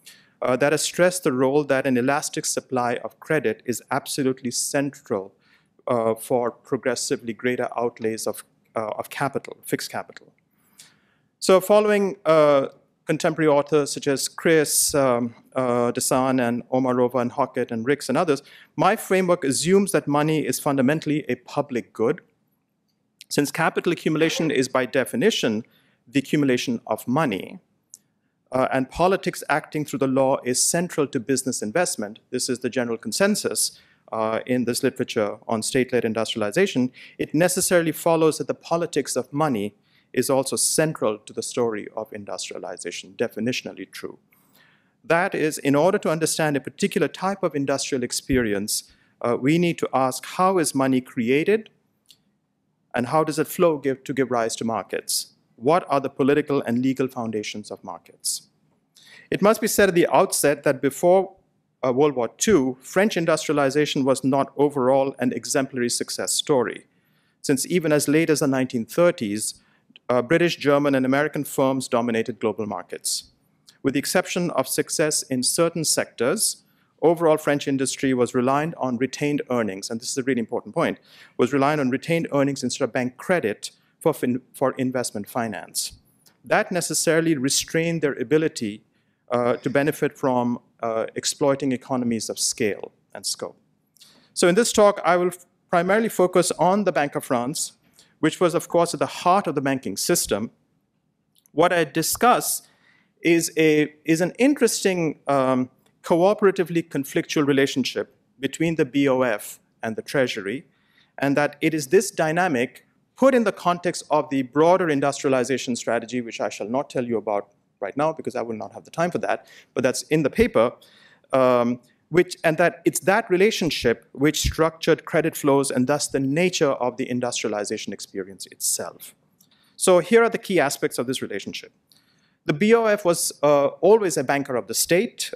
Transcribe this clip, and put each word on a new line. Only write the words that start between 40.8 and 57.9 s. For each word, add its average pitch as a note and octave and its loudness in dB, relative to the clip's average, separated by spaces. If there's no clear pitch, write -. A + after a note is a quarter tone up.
to - -20
the A2+ -8
story A2+ -4
of A2 -8
industrialization, F#2 -12
definitionally A2 -6
true. - -14
That F3 0
is, D3+ -2
in C#3 2
order F3+ 4
to G3+ -2
understand D#3+ 0
a C3+ -2
particular - -2
type G3 -6
of F3 -2
industrial C#3 -2
experience, A2 -2
uh, A#2+ 0
we D3 2
need F3 0
to - -4
ask, C3 -2
how F#3 0
is D3+ 0
money C3+ 2
created D3+ 0
and A#2+ -2
how D#3 2
does D3 -4
it D3+ 0
flow E3+ 2
give, C3+ -4
to C#3 -6
give B2 0
rise A2+ 0
to A#2+ -6
markets? - -6
What D#3+ 2
are C#3 2
the C3 -4
political C#3+ 2
and A#2+ 0
legal C3 0
foundations A2 -8
of G2+ -14
markets? - -10